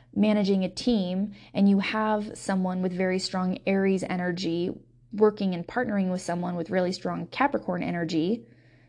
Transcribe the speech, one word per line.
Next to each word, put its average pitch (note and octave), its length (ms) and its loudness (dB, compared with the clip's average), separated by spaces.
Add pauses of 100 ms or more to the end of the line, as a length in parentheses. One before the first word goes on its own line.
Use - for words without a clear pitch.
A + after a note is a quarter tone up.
(160)
managing G3+ 480 4
a F3+ 60 -2
team G3 640 0 (200)
and G3 160 6
you G3 100 6
have G#3+ 580 -2
someone F#3 440 -2
with F#3 100 0
very F#3 280 0
strong F#3 460 -2
Aries G3 380 2
energy F3 680 -2 (420)
working G#3 400 2
and E3+ 120 -6
partnering G#3 460 -2
with F3+ 100 -4
someone F3 340 -4
with E3+ 140 -6
really F#3 220 0
strong F3 360 -6
Capricorn G3+ 560 -2
energy, E3+ 640 -2 (440)